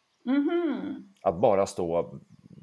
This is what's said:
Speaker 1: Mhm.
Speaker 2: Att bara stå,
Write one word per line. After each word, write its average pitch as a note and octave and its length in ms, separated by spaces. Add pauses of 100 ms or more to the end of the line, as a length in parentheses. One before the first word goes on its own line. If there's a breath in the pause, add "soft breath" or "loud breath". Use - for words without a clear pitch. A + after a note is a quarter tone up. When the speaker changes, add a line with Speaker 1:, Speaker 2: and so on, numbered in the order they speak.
(260)
Speaker 1:
Mhm. C#4+ 960
Speaker 2:
Att F#2+ 140
bara G2 300
stå, E2+ 540 (420)